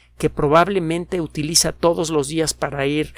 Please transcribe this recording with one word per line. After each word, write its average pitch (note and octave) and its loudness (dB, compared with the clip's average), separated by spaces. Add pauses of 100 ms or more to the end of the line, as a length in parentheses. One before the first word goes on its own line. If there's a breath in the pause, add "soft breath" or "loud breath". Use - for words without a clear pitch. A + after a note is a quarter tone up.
(180)
que D#3 0
probablemente E3+ 0
utiliza D#3+ -2
todos E3+ 0
los D3 0
días D#3 -2
para C#3 -4
ir D3 -2